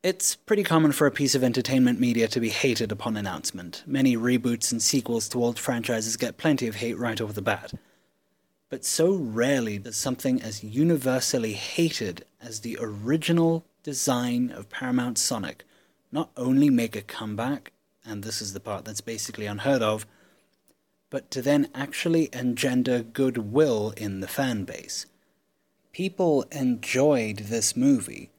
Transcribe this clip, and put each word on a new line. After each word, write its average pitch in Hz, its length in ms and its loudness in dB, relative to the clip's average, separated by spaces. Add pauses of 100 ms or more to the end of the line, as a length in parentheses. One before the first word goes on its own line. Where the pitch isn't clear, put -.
It's - 360 -2
pretty 208 260 0
common 160 300 4
for 143 160 4
a - 20 6
piece 139 240 0
of 131 80 4
entertainment 127 560 4
media 117 300 2
to 123 100 -2
be 113 120 0
hated 113 420 0
upon 107 240 -4
announcement. 90 720 -8
Many 131 280 4
reboots 120 540 0
and 117 100 -2
sequels 117 500 0
to 123 120 -2
old 117 160 0
franchises 113 580 -2
get - 200 -4
plenty 131 320 0
of 104 80 -8
hate 113 200 -4
right 113 240 -4
off 107 140 -4
the 104 80 -8
bat. 101 300 -2 (1000)
But 135 140 -10
so 170 280 4
rarely 120 680 0
does 110 180 -10
something 127 440 0
as 110 220 -10
universally 127 920 2
hated 101 680 -2 (160)
as 110 200 -12
the - 200 -8
original 160 840 0 (180)
design 123 720 0
of - 160 -14
Paramount 240 480 -2
Sonic - 460 -4 (480)
not 147 240 -4
only 131 340 4
make 117 240 2
a 104 80 -6
comeback, 113 720 -6 (320)
and 104 180 -10
this 107 180 -8
is 101 120 -8
the 95 80 -10
part 98 240 -8
that's 110 160 -10
basically 110 460 -8
unheard 113 360 0
of, 107 240 0 (1040)
but - 200 -8
to 135 100 -6
then 139 360 4
actually 160 560 2
engender 123 680 2
goodwill 113 960 2
in 98 220 -6
the 92 80 -6
fan 120 380 -2
base. - 420 -10 (840)
People 180 580 2
enjoyed 127 840 2
this 107 400 -2
movie 127 640 2